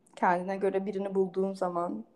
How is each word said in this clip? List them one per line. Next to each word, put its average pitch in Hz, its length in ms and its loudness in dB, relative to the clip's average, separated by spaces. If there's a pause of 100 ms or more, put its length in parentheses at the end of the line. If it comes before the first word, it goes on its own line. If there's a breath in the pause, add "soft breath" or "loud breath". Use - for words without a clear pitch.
(160)
kendine 185 420 2
göre 196 280 2
birini 196 300 -4
bulduğun 190 380 0
zaman 180 520 -2 (100)